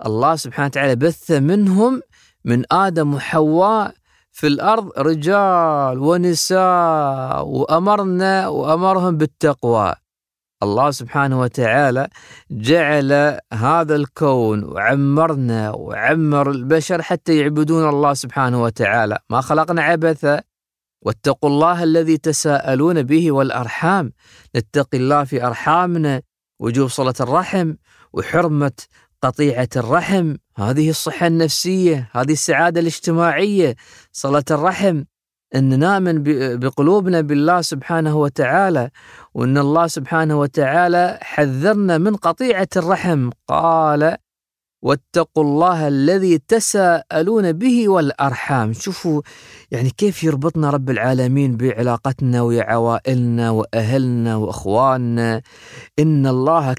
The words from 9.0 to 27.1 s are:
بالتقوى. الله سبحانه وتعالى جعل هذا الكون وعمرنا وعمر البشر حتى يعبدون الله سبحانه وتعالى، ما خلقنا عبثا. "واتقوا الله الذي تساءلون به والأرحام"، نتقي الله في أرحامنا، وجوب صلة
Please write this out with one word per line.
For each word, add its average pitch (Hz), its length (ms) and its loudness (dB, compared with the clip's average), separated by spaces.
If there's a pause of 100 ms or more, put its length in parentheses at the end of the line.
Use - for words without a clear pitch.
بالتقوى. 123 800 0 (680)
الله 113 280 0
سبحانه 135 500 -2
وتعالى 127 680 0 (420)
جعل 143 920 2 (120)
هذا 151 440 0
الكون 123 680 0
وعمرنا 127 1080 0
وعمر 139 800 -2
البشر 151 520 -2
حتى 165 360 0
يعبدون 151 500 2
الله 143 260 2
سبحانه 123 480 -2
وتعالى، 110 560 0 (120)
ما 117 100 2
خلقنا 156 420 0
عبثا. 156 600 0 (640)
"واتقوا 143 460 -2
الله 165 320 2
الذي 160 360 2
تساءلون 147 840 0
به 156 300 2
والأرحام"، 135 800 -2 (440)
نتقي 135 420 -2
الله 143 260 2
في 131 200 -4
أرحامنا، 156 800 0 (380)
وجوب 123 280 0
صلة 127 320 -4